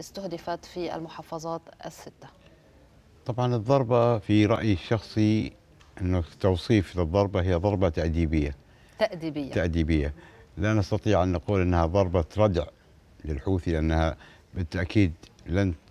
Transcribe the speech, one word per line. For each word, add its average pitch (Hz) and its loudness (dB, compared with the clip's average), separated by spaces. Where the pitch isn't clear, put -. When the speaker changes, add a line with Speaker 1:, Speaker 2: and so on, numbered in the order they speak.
Speaker 1:
استهدفت 170 -10
في - -10
المحافظات 165 -10
الستة؟ - -20
Speaker 2:
طبعا 123 0
الضربة 120 2
في 104 4
رأيي 107 2
الشخصي 107 0
أنه 90 0
توصيف 95 2
للضربة 92 0
هي 92 2
ضربة 92 2
تأديبية. 78 0
Speaker 1:
تأديبية. 160 -6
Speaker 2:
تأديبية. 80 0
لا 104 0
نستطيع 101 0
أن 92 2
نقول 92 0
أنها 90 2
ضربة 90 2
ردع 92 2
للحوثي، 85 -4
لأنها 80 0
بالتأكيد 92 0
لن 92 0